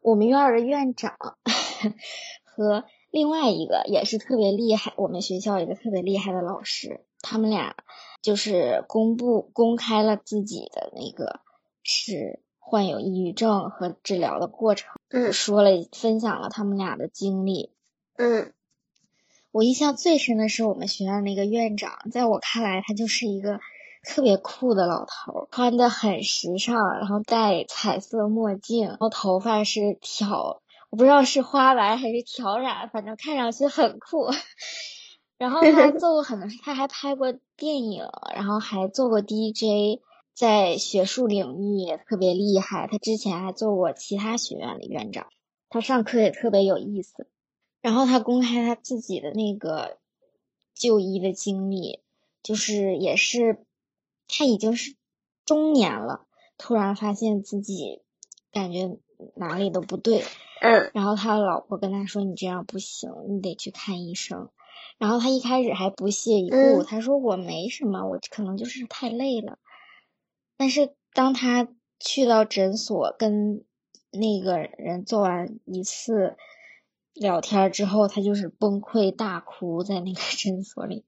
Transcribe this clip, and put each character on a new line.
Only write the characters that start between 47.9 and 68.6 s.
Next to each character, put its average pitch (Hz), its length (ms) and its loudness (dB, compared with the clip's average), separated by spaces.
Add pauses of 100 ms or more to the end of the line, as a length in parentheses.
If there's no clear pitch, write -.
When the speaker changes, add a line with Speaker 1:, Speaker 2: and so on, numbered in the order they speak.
Speaker 1:
后 262 140 4
他 254 120 4
公 247 220 2
开 240 240 0
他 233 100 0
自 240 240 -8
己 190 220 -6
的 151 120 -6
那 208 220 -2
个 160 440 -6 (760)
就 220 260 4
医 190 200 -2
的 185 140 -2
经 196 360 -4
历， 185 300 -6 (420)
就 214 120 -6
是 202 420 -2
也 151 180 0
是， 226 520 0 (600)
他 - 200 -2
已 240 100 4
经 220 180 0
是 - 220 -8 (480)
中 311 300 2
年 185 260 2
了， - 260 -8 (300)
突 - 180 -4
然 202 220 2
发 208 160 -4
现 208 300 -2
自 202 180 -6
己 175 400 -10 (500)
感 190 220 -6
觉 180 240 -6 (380)
哪 170 240 -4
里 196 100 0
都 - 140 -2
不 180 160 -8
对。 226 260 2 (380)
Speaker 2:
嗯。 226 320 6
Speaker 1:
然 202 100 0
后 208 100 2
他 214 220 0
老 196 240 2
婆 - 160 -8
跟 190 160 -2
他 196 140 -4
说 202 180 -4
，“你 190 100 -4
这 185 120 -8
样 180 180 -6
不 - 140 -10
行， - 340 -12 (160)
你 196 140 -4
得 185 120 -6
去 - 160 -12
看 180 360 -8
医 170 80 -10
生。” 185 340 -10 (480)
然 208 140 0
后 240 100 2
他 240 80 0
一 262 100 2
开 254 240 0
始 233 120 0
还 190 160 -2
不 196 180 -4
屑 208 320 2
一 180 80 -2
顾， 254 80 2
Speaker 2:
嗯。 262 300 8
Speaker 1:
他 220 160 -6
说 269 180 2
，“我 226 160 0
没 170 320 -6
什 277 160 -8
么， 190 220 -2
我 185 120 -6 (120)
可 - 120 -8
能 190 140 -4
就 214 80 -8